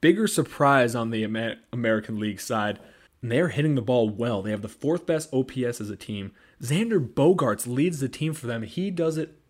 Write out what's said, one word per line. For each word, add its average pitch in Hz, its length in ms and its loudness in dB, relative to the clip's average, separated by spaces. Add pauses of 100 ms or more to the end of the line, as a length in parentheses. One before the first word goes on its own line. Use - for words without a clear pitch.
Bigger 190 240 6
surprise 139 680 2
on 113 160 -2
the 113 120 -2
Amer-, 110 340 -4 (140)
American 110 480 0
League 104 220 -4
side, 104 380 -2 (420)
and 120 100 -4
they're 156 180 2
hitting 147 260 2
the 123 80 0
ball 117 260 4
well. 107 320 -2
They 101 80 -6
have 104 140 -4
the 110 40 -8
fourth 160 380 -2
best 156 260 -2
O 131 120 2
P 127 200 -4
S 120 160 -4
as 104 120 -8
a 101 40 -8
team. 98 360 -8 (280)
Xander 165 480 0
Bogaerts 139 600 2
leads 147 320 0
the 135 100 -2
team 156 240 -4
for 135 140 -10
them. 117 160 -4
He 180 260 -4
does 165 260 -2
it 156 220 -6 (120)